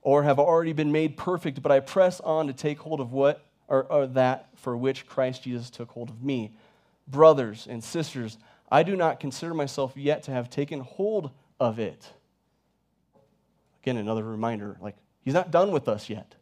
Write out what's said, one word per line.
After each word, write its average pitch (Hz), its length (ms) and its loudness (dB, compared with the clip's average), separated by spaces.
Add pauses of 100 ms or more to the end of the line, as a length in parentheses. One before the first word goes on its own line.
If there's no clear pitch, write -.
or 143 220 4
have 143 160 4
already 165 320 4
been 151 220 0
made 156 240 0
perfect, 165 440 -4
but 143 120 4
I 135 80 6
press 180 400 2
on 156 260 0
to 135 60 -6
take 147 260 -4
hold 156 220 -6
of 120 100 -8
what, 139 340 2 (220)
or, 131 240 2
or 143 160 2
that 127 500 0
for 123 200 -6
which 131 280 -2
Christ 127 380 -2
Jesus 120 260 -8
took - 220 -16
hold 120 180 -12
of 113 140 -14
me. 127 320 -4 (500)
Brothers 135 640 4
and 117 160 -10
sisters, 135 540 -8 (340)
I 151 120 6
do 196 120 -2
not 165 240 0
consider 165 340 -8
myself 139 440 -4
yet 143 260 0
to 139 80 -10
have 123 180 -4
taken 143 300 -4
hold 190 520 -4 (280)
of 117 200 0
it." - 340 -8 (1700)
Again, 123 160 -2
another 110 260 -4
reminder, 110 560 -6
like, 101 160 -12 (260)
he's 131 120 -4
not 180 180 0
done 185 200 4
with 147 180 -2
us 107 200 -4
yet. - 320 -12